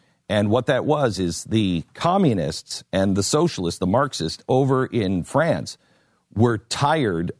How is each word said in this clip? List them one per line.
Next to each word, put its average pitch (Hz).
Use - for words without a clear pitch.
And 104
what 123
that 131
was 135
is 87
the 95
communists 135
and 95
the 101
socialists, 120
the 92
Marxists 98
over 131
in 95
France, 135
were 117
tired 107